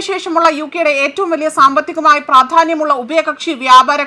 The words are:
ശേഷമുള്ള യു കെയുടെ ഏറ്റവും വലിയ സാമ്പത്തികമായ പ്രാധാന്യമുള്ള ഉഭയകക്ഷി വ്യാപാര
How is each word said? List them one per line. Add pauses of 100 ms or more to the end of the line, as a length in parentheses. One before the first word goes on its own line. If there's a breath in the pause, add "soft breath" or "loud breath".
ശേഷമുള്ള (120)
യു
കെയുടെ (100)
ഏറ്റവും
വലിയ
സാമ്പത്തികമായ (100)
പ്രാധാന്യമുള്ള (100)
ഉഭയകക്ഷി (120)
വ്യാപാര